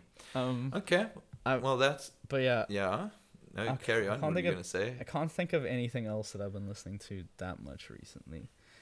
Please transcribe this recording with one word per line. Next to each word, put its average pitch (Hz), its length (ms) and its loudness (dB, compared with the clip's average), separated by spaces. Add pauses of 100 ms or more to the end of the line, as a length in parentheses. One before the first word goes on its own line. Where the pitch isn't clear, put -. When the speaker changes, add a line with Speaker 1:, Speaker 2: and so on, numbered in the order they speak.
(340)
Speaker 1:
Um, 127 420 0
Speaker 2:
Okay. 190 340 4 (360)
Speaker 1:
I, 131 120 4
Speaker 2:
Well, 127 200 4
that's 139 320 4 (180)
Speaker 1:
but 135 140 2
yeah. 120 280 4
Speaker 2:
Yeah. 101 400 0 (440)
No, 110 140 -2
Speaker 1:
I 131 80 2
Speaker 2:
carry 113 300 2
Speaker 1:
c-, 98 40 2
I 107 40 4
Speaker 2:
on. 139 80 0
Speaker 1:
can't - 20 -
Speaker 2:
What 156 60 2
were 160 40 2
Speaker 1:
think 175 120 2
Speaker 2:
you 175 40 4
Speaker 1:
of, 156 60 2
Speaker 2:
gonna - 80 -6
say? 110 360 0
Speaker 1:
I 143 40 -8
can't 156 280 -2
think 175 220 -2
of 143 120 2
anything 120 420 0
else 107 240 -2
that 101 100 -6
I've 101 120 -2
been 101 140 -6
listening 101 300 -8 (120)
to 95 140 -6 (140)
that 90 240 -6
much 69 300 -12
recently. - 580 -14 (320)